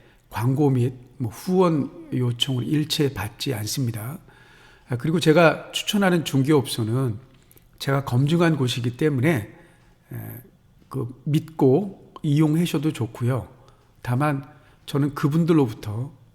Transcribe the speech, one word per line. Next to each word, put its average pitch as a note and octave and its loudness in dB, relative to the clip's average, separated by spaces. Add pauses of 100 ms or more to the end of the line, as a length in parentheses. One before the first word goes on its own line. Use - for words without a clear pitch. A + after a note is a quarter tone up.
(300)
광고 C3 2
및 A#2+ 0 (120)
뭐 A#2 -4
후원 F3 0
요청을 B2 -2
일체 D3+ 0
받지 G#2+ -8
않습니다. A#2 -6 (680)
아, B2 -4
그리고 D#3+ -2
제가 D#3 4
추천하는 F#3 0
중개업소는 B2+ 0 (640)
제가 C#3 -2
검증한 D#3+ 2
곳이기 B2 -2
때문에, C#3+ 0 (600)
에, B2 -12 (720)
그 A#2+ -8
믿고 D#3+ 0
이용하셔도 D#3 2
좋고요. A#2+ -4 (560)
다만 C3+ -2 (380)
저는 C#3+ -2
그분들로부터 C#3+ 0 (220)